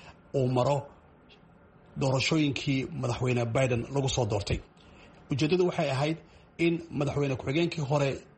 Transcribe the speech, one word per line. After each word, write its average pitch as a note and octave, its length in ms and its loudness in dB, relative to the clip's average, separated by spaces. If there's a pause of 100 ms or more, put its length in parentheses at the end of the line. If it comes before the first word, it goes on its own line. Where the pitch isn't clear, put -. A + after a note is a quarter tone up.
(340)
uu C3 160 2
maro B2+ 280 2 (1160)
doorashooyinkii C3+ 1000 2
madaxweyne B2 540 0
Biden A#2+ 360 2 (120)
lagu C3+ 160 0
soo B2+ 160 0
doortay. G2+ 340 -2 (680)
Ujeeddadu D#3 380 2
waxay D#3+ 240 -2
ahayd D3+ 260 -2 (400)
in E3+ 160 2 (180)
madaxweyne C#3+ 440 -2
ku-xigeenkii E3 460 -2
hore C#3 280 2 (280)